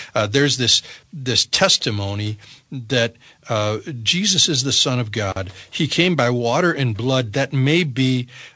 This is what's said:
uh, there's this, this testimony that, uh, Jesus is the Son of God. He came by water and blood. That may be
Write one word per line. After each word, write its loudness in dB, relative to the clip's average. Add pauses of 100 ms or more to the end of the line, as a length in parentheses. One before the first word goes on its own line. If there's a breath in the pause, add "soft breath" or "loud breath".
(160 loud breath)
uh, 2
there's 4
this, 2 (300 loud breath)
this 0
testimony 0 (340 loud breath)
that, -2 (340 soft breath)
uh, 0 (220)
Jesus 2
is 0
the 0
Son 2
of -4
God. -4 (180 loud breath)
He -2
came 2
by 2
water 0
and 0
blood. 0
That -2
may 4
be 0 (280 loud breath)